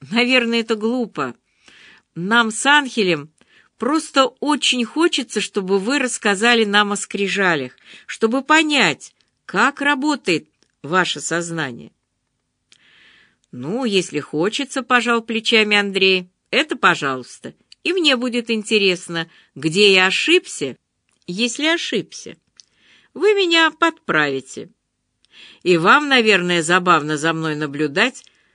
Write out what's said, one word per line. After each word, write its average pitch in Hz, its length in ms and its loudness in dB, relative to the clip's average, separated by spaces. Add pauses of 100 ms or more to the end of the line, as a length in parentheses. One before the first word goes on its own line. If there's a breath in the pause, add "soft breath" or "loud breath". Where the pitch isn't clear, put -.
(120)
наверное, 233 500 2
это 226 140 -2
глупо. 214 600 -4 (800 soft breath)
Нам 220 360 0
с - 140 -8
Анхелем 226 640 2 (480 soft breath)
просто 277 480 0
очень 277 600 -2
хочется, 294 560 -2
чтобы 196 380 -2
вы 254 200 0
рассказали 226 680 0
нам 202 260 2
о 202 40 -2
скрижалях, 185 800 -2 (320 loud breath)
чтобы 226 360 -2
понять, 294 720 2 (320)
как 247 360 0
работает 277 680 0 (340)
ваше 165 400 -2
сознание". 165 720 -6 (1600 soft breath)
"Ну, 180 340 -8
если 185 340 -2
хочется, — 220 640 -4
пожал 233 380 0
плечами 220 560 0
Андрей, — 190 520 0 (220)
это 262 240 0
пожалуйста. 139 800 -2 (300)
И 339 100 -2
мне 302 240 2
будет 240 320 -4
интересно, 190 800 -2 (240 soft breath)
где 175 400 2
я 185 140 4
ошибся, 190 680 0 (500)
если 226 420 -4
ошибся. - 680 -6 (800 soft breath)
Вы 392 200 2
меня 339 380 2
подправите. 147 1000 -2 (920 loud breath)
И 175 140 4
вам, 254 320 4
наверное, 185 540 2
забавно 165 540 2
за 156 140 0
мной 160 240 -4
наблюдать, 151 680 -4 (300 soft breath)